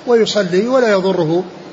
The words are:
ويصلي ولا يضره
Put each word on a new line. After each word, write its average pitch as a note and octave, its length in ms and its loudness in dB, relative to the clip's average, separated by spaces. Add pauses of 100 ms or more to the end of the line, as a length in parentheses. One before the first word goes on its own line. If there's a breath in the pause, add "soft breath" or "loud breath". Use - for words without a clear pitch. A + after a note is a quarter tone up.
ويصلي G#3 600 2
ولا B3 260 2
يضره F3+ 520 0 (280)